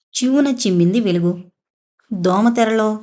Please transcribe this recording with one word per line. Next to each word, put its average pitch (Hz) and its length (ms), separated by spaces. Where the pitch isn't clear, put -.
చివ్వున 269 320
చిమ్మింది 190 520
వెలుగు. 175 420
దోమతెరలో 220 880